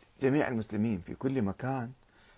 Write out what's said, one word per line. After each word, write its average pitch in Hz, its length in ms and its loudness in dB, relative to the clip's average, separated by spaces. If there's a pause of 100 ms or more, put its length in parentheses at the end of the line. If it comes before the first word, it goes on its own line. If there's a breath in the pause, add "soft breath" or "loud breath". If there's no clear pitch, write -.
(220)
جميع 135 260 4
المسلمين 107 580 0
في - 100 -8
كل 135 260 0
مكان، 123 500 -2 (460 soft breath)